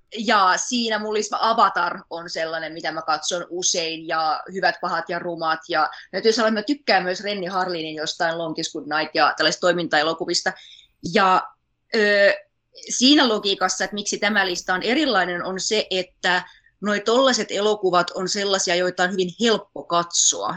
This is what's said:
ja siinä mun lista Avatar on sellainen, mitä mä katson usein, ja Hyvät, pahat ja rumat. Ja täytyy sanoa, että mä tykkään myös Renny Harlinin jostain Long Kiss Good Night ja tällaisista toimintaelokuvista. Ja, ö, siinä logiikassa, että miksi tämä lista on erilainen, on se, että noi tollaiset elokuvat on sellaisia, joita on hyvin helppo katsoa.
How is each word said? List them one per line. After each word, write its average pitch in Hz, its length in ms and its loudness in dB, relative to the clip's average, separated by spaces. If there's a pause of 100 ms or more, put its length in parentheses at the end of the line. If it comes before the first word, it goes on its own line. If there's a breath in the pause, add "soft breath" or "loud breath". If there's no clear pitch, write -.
(180)
ja 202 380 4
siinä 226 440 -2
mun 214 140 -6
lista 208 280 -2
Avatar 196 580 2 (100)
on 170 200 -10
sellainen, 160 440 -6
mitä 160 180 -6
mä 160 100 -6
katson 160 480 -2
usein, 165 580 -4
ja 160 360 -2 (100)
Hyvät, 175 280 0
pahat 175 280 -4
ja 175 100 -4
rumat. 165 400 -4 (100)
Ja 156 200 0 (220 loud breath)
täytyy 202 200 2
sanoa, 226 160 2
että 220 120 0
mä 208 40 -4
tykkään 214 400 2
myös 185 200 -4
Renny 196 240 -4
Harlinin 180 480 -4
jostain 165 420 -2
Long 160 180 -6
Kiss 160 180 -6
Good 156 100 -8 (160)
Night 156 160 -4
ja 147 220 4
tällaisista 156 300 0
toimintaelokuvista. 170 840 0 (600 loud breath)
Ja, 185 280 4 (540)
ö, 226 40 2 (920)
siinä 262 400 4
logiikassa, 196 540 -2
että 185 120 -6
miksi 202 220 -6
tämä 202 300 0
lista 180 260 -4
on 185 100 -2
erilainen, 208 600 0
on 190 160 -6
se, 214 320 -2
että 185 520 -2 (380 loud breath)
noi 202 180 0
tollaiset 226 520 2
elokuvat 185 600 2
on 185 180 -4
sellaisia, 196 460 0
joita 180 280 0
on 185 80 0
hyvin 185 180 -2 (120)
helppo 214 420 0
katsoa. 170 720 0